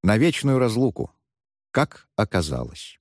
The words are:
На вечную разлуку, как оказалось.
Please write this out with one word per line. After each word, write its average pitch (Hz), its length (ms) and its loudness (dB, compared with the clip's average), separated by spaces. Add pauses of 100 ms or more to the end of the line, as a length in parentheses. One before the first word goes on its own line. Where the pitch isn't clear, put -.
На 101 140 4
вечную 139 420 2
разлуку, 120 540 0 (580)
как - 460 -2
оказалось. 73 840 -4